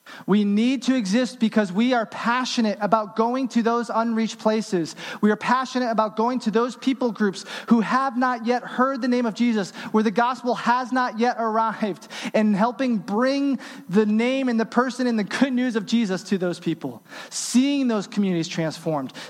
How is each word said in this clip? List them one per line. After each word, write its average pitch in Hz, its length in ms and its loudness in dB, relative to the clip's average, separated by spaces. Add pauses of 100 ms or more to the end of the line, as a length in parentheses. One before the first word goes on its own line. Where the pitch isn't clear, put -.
(260)
We 202 180 4
need 226 380 2
to 262 120 2
exist 240 460 0
because 214 320 2
we 233 220 2
are 226 120 2
passionate 240 720 0
about 208 360 0
going 240 320 0
to 233 140 0
those 233 300 0
unreached 226 460 0
places. 202 560 0 (280)
We 208 80 6
are 208 60 2
passionate 247 540 0
about 214 240 0
going 240 260 0
to 220 120 -2
those 233 240 2
people 254 340 0
groups 196 340 -2 (240)
who 233 120 6
have 233 360 0
not 247 300 0
yet 240 160 0
heard 262 380 0
the 262 80 0
name 247 180 2
of 208 80 -2
Jesus, 220 380 0 (200)
where 214 120 4
the 220 80 2
gospel 240 420 0
has 240 380 0
not 247 260 0
yet 240 200 2
arrived, 220 680 -2 (260)
and 214 220 4
helping 233 440 0
bring 262 600 0 (300)
the 208 180 4
name 247 420 2
and 233 120 2
the 220 60 0
person 247 400 0
and 233 120 0
the 202 60 0
good 254 300 0
news 247 200 0
of 208 120 -2
Jesus 208 380 0
to 196 140 0
those 175 220 -2
people. 143 420 -4 (280)
Seeing 269 580 2
those 214 180 0
communities 185 400 0
transformed, 156 640 -4 (180)